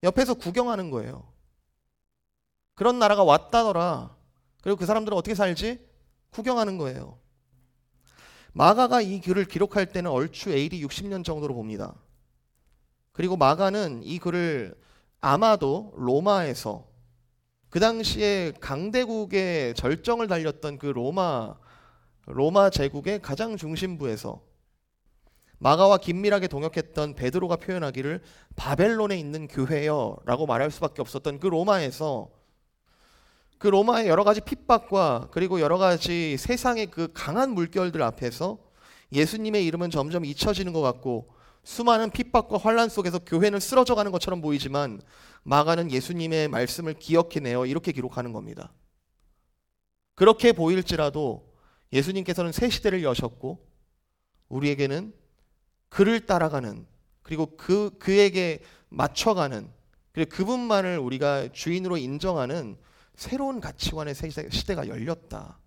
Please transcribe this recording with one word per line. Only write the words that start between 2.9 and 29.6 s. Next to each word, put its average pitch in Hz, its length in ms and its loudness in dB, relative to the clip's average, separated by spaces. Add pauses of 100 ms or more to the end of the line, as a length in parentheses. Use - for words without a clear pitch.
나라가 208 240 6
왔다더라. 170 920 2 (460)
그리고 196 140 0
그 175 100 -4
사람들은 214 300 0
어떻게 208 180 -2
살지? 202 500 -2 (460)
구경하는 220 480 -2
거예요. 135 400 -8 (1300)
마가가 233 480 6
이 196 200 -2
글을 185 260 0
기록할 196 400 0
때는 180 240 -4
얼추 151 400 -4
에이디 156 320 0
육십 165 260 -8
년 185 160 -6
정도로 147 300 -6
봅니다. 107 460 -10 (1080)
그리고 180 260 -2
마가는 160 680 2
이 151 160 -8
글을 165 600 -4 (400)
아마도 170 760 2
로마에서 135 920 0 (840)
그 175 120 -2
당시에 208 800 0
강대국의 190 1120 -2
절정을 220 540 -2
달렸던 156 500 -4
그 143 80 -8
로마, 139 720 -2 (680)
로마 170 440 4
제국의 147 500 -2
가장 214 360 -6
중심부에서 156 880 -6 (1120)
마가와 185 380 8
긴밀하게 190 480 0
동역했던 151 720 -4
베드로가 170 400 -2
표현하기를 160 680 -6 (320)
"바벨론에 202 640 0
있는 151 300 -10
교회여"라고 143 1000 -2